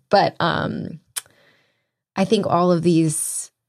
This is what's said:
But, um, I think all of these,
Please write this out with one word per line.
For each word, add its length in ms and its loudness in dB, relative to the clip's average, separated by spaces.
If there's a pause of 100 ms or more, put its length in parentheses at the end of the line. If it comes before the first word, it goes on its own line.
But, 300 2
um, 600 -4 (1160)
I 100 0
think 200 0
all 260 2
of 120 2
these, 680 0 (180)